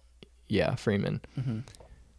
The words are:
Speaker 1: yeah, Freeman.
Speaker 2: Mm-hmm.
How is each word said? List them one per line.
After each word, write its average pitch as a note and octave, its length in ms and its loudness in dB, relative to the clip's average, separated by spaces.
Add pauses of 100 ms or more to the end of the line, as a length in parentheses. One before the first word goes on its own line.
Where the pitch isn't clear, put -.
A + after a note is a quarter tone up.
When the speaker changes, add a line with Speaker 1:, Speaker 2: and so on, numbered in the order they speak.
(500)
Speaker 1:
yeah, F#2+ 240 4
Freeman. G2+ 480 0 (180)
Speaker 2:
Mm-hmm. A#2 200 -2 (600)